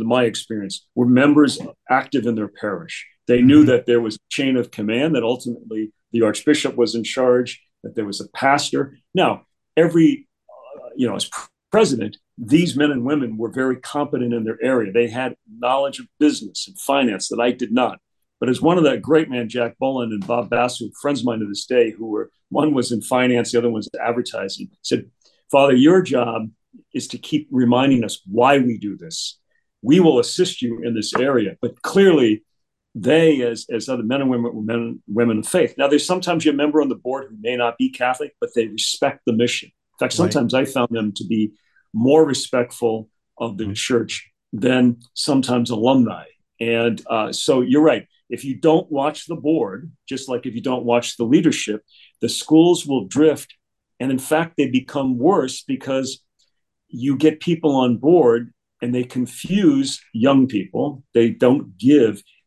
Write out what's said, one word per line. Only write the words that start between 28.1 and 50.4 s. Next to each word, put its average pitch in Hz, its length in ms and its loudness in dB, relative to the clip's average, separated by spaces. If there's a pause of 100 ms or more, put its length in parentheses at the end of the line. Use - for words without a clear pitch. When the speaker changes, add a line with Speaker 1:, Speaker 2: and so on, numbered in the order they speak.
Speaker 1:
why 127 280 4
we 120 200 0
do 98 180 -8
this. - 440 -12 (420)
We 143 160 6
will 151 220 6
assist - 420 -2
you 117 220 -6
in 117 100 -4
this 107 200 -4
area." 139 460 0
But - 220 -8
clearly, 151 640 4 (500)
they, 143 480 2
as, 117 260 -6
as 113 200 -6
other 123 160 -4
men 131 160 -2
and 135 100 0
women, 117 340 -4
men, 117 440 -6
women 113 320 0
of - 80 -10
faith. 175 280 0
Now, 139 120 0
there's 143 180 2
sometimes 180 380 -2
you're 151 100 2
a - 20 -4
member 151 240 2
on 139 80 0
the 120 60 -4
board 135 340 -8
who 110 120 -20
may 120 160 -4
not 117 220 -2
be 131 120 0
Catholic, 127 500 -4
but 117 140 -6
they 113 140 0
respect 139 580 -4
the 120 60 0
mission. 120 400 -2 (220)
In - 40 -20
fact, 123 140 -4
Speaker 3:
Right. - 200 0
Speaker 1:
sometimes 127 220 -2
I 131 100 2
found 120 280 -4
them 107 240 -4
to - 100 -10
be 107 260 -2 (400)
more 139 320 4
respectful 120 840 -4 (280)
of 110 200 -8
the 110 80 -8
Speaker 3:
Mm-hmm. 101 80 -6
Speaker 1:
church - 580 -4 (220)
than 123 460 2 (160)
sometimes 123 560 -2
alumni. 110 540 2 (360)
And, 117 480 0
uh, 113 240 -2
so 131 300 0
you're 131 200 2
right. 131 240 2 (220)
If 123 160 -10
you 131 120 -8
don't 156 360 2
watch 143 340 -4
the 165 100 -10
board, 131 540 -4 (160)
just 135 220 -10
like 123 160 -6